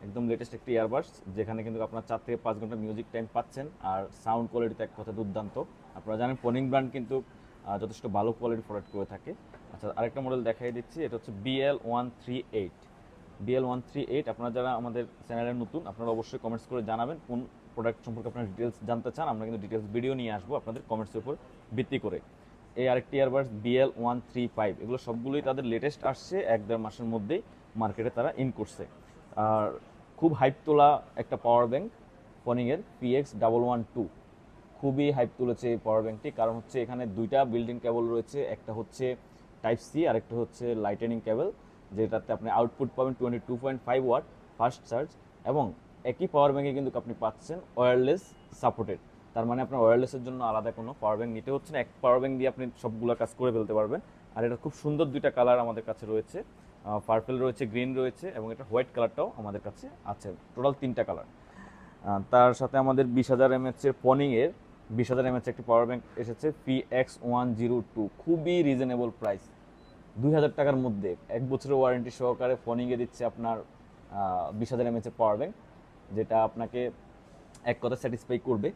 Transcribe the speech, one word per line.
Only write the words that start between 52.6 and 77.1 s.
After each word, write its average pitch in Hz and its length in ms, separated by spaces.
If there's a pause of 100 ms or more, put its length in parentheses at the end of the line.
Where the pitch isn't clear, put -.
সবগুলো 117 380
কাজ 113 180
করে 127 180
ফেলতে 107 220
পারবেন। 110 220 (340)
আর 113 120
এটা 120 180
খুব 147 80 (100)
সুন্দর 151 320
দুইটা 143 220
কালার 123 280
আমাদের 113 240
কাছে 110 240
রয়েছে, 110 320
আহ, - 640
পার্পল 113 360
রয়েছে, 127 180 (100)
গ্রিন 123 180 (100)
রয়েছে, 131 260 (120)
এবং 110 160
এটা 135 160
হোয়াইট 123 240
কালারটাও 123 340 (120)
আমাদের 104 260
কাছে 104 200 (260)
আছে, 101 160 (260)
টোটাল 135 180 (100)
তিনটা 120 260
কালার। 90 200
আহ, - 920 (120)
তার 123 280
সাথে 131 240
আমাদের 131 220 (100)
বিশ 127 160
হাজার 127 240
এমএএইচ 127 320
এর 135 60 (100)
পনিংয়ের 135 460 (480)
বিশ 120 140
হাজার 127 160
এমএএইচ 127 240
একটি 123 180
পাওয়ার 117 180
ব্যাংক 123 140 (200)
এসেছে 117 240 (180)
পিএক্স 131 500 (140)
ওয়ান 123 180 (120)
জিরো 120 180 (180)
টু, 110 80 (200)
খুবই 170 340 (120)
রিজনেবল 123 420 (100)
প্রাইস, 101 220 (760)
দুই 143 160
হাজার 151 220
টাকার 139 260
মধ্যে 101 260 (260)
এক 120 140
বছরের 135 300
ওয়ারেন্টি 123 380
সহকারে 123 360 (100)
ফনিংয়ে 123 380
দিচ্ছে 123 280
আপনার, 113 300
আহ, - 840 (120)
বিশ 113 140
হাজার 120 180
এমএএইচ 117 200
এর - 100
পাওয়ার 107 200
ব্যাংক, 175 120 (640)
যেটা 110 200 (120)
আপনাকে 117 320 (880)